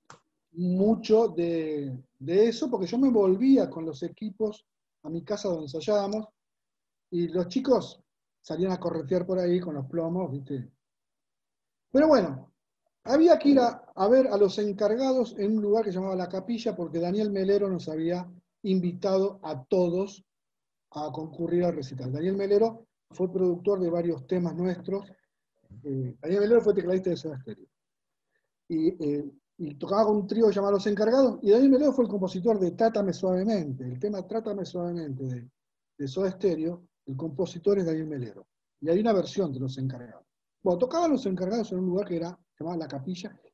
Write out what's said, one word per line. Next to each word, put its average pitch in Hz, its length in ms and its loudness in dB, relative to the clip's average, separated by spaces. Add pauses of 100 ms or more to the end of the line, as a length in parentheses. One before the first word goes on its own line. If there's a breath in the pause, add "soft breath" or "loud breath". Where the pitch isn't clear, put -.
(540)
mucho 196 760 2
de, 156 680 -4 (220)
de 180 280 4
eso, 240 220 -2
porque 196 180 -2
yo 226 100 -4
me 269 120 4
volvía 214 600 4
con 165 160 -10
los 156 180 -8
equipos 214 640 -8 (380)
a 285 60 -12
mi 165 140 -6
casa 208 240 -4
donde 165 180 -4
ensayábamos, 202 600 -2 (840)
y 175 160 0
los 175 200 -2
chicos 254 540 0 (400)
salían 175 300 -2
a 175 80 -4
corretear 170 460 -2
por 185 140 -2
ahí 180 200 2
con 175 160 -6
los 139 100 -6
plomos, 170 460 -4
¿viste? 135 400 -8 (1200)
Pero 294 160 6
bueno, 175 440 2 (520)
había 311 340 6
que 285 120 2
ir 269 100 8
a, 240 240 0 (120)
a 190 120 2
ver 262 200 6
a 202 100 0
los 202 220 4
encargados 214 800 0
en 214 200 0
un 214 40 -2
lugar 208 220 2
que 208 80 -4
se 180 60 -4
llamaba 190 180 -2
La 180 140 -4
Capilla, 214 460 -4
porque 170 240 -6
Daniel 202 320 -2
Melero 196 380 2
nos 160 200 -6
había 170 400 -4 (340)
invitado 190 800 0
a 151 220 -8
todos 180 580 0 (680)
a 151 200 -8
concurrir 160 540 -2
al 175 100 0
recital. 127 360 -8
Daniel 170 260 -2
Melero 208 480 2 (260)
fue 180 200 -4
productor 185 480 0
de 175 100 0
varios 170 380 -2
temas 175 280 -2
nuestros. 185 500 -4 (800)
Eh, 131 380 -6
Daniel 185 200 0
Melero 226 200 6
fue 208 120 4
tecladista 185 360 0
de 165 80 0
Soda 147 240 -10
Stereo. - 260 -14 (1040)
Y, 160 200 0 (160)
eh, 147 260 -4 (260)
y 147 180 -10
tocaba 196 300 0
con 214 120 2
un 196 100 -2
trío 220 220 4
llamado 202 240 2
Los 196 140 0
Encargados, 220 540 2
y 202 100 4
Daniel 262 200 8
Melero 269 220 6
fue 254 120 2
el 196 40 -2
compositor 190 500 0
de 180 120 0
Trátame 214 420 2
Suavemente, 185 720 -2
el 127 160 -8
tema 196 260 -4
Trátame 208 400 -6
Suavemente 170 600 -6
de, 123 240 -10 (480)
de 143 100 -6
Soda 185 240 -2
Stereo, 175 520 -2 (220)
el 135 120 -10
compositor 170 640 -2
es 180 60 0
Daniel 160 220 -2
Melero. 120 400 -10 (320)
Y - 100 -4
hay 175 100 4
una 220 140 2
versión 180 380 -2
de 127 80 -8
Los 131 180 -6
Encargados. 123 480 -8 (380)
Bueno, 180 160 2
tocaban 320 320 2
Los 269 140 0
Encargados 190 460 -2
en 185 80 -2
un 185 80 -2
lugar 185 200 0
que 180 100 -2
era, 170 200 -6 (160)
se - 100 -14
llamaba 170 140 -6
La 156 100 -6
Capilla, 143 500 -10 (160)